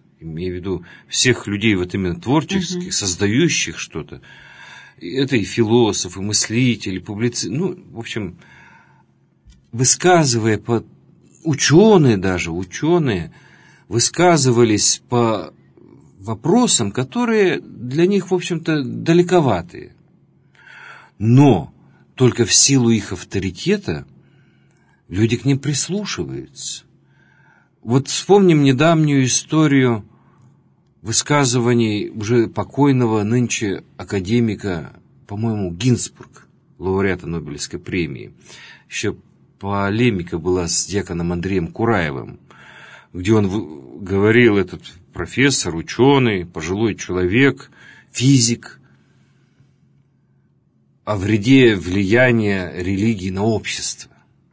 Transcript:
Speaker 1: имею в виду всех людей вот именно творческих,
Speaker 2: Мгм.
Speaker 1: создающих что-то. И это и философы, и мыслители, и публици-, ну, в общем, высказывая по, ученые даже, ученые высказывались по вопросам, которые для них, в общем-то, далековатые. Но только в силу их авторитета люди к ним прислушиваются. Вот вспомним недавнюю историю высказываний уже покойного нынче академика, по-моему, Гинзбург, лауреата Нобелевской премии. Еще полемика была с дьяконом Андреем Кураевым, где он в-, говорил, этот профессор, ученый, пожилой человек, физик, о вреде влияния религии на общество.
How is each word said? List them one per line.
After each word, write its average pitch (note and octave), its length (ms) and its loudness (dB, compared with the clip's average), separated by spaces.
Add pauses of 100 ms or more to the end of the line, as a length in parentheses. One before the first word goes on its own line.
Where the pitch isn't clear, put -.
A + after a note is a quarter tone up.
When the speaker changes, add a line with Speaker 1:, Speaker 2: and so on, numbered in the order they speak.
(220)
Speaker 1:
имею E2+ 320 -8
в - 40 -8
виду F2 280 -6 (240)
всех - 380 -2
людей G2+ 280 0
вот F2+ 180 -4
именно F2+ 260 -2
творческих, F3 640 -2
Speaker 2:
Мгм. F#3 80 -10
Speaker 1:
создающих G2+ 880 -2
что-то. - 440 -12 (760)
И F2 160 -12
это C3+ 200 -2
и G2+ 80 0
философы, G#2 760 0
и F#2+ 40 -8
мыслители, G#2+ 760 -2
и F2+ 60 -10
публици-, G#2+ 460 -6
ну, D#3+ 280 -6 (140)
в - 80 -16
общем, G2+ 380 -10 (1300)
высказывая A#2+ 840 2
по, A#2 260 -2 (600)
ученые D#3+ 760 4
даже, F2+ 340 -2
ученые G#2 840 -2 (560)
высказывались A#2+ 1200 2
по G2+ 440 0 (680)
вопросам, A2+ 720 0
которые G#3 680 -2
для B2+ 460 -4
них, F#3+ 260 0
в - 20 2
общем-то, E3 500 -2
далековатые. B2 1120 0 (1200)
Но A2+ 540 4 (420)
только A#2 300 2
в - 80 -2
силу B2+ 360 4
их G#2+ 240 0
авторитета G2+ 920 -6 (1040)
люди A2 300 0
к - 80 -8
ним C#3 140 0
прислушиваются. - 1200 -8 (960)
Вот C3 280 0
вспомним F3 540 4
недавнюю C#3+ 640 4
историю C3 760 2 (1000)
высказываний A#2 1080 0
уже A2+ 380 0
покойного A#2+ 760 0
нынче A2 600 -2 (100)
академика, F#2+ 1040 -4 (280)
по-моему, G#2 440 -4
Гинзбург, - 760 -4 (300)
лауреата F#2+ 500 -2
Нобелевской D2+ 520 -10
премии. C#2 540 -8 (560)
Еще - 260 -6 (440)
полемика G2+ 800 -2
была F2 300 -2
с - 200 -4
дьяконом F2 440 -6
Андреем F2 380 -4
Кураевым, E2+ 720 -2 (720)
где F2+ 200 0
он G#2 140 4
в-, D2+ 560 -8
говорил, G#2 540 4
этот F2+ 240 -2 (320)
профессор, F#2+ 640 -2
ученый, A2+ 680 2
пожилой F2+ 500 -4
человек, G2+ 760 0 (400)
физик, B2 680 0 (2250)
о G#2 100 -2
вреде G#2+ 600 4
влияния G2+ 1000 0
религии F#2+ 540 -4
на F#2 140 -6
общество. - 680 -6 (420)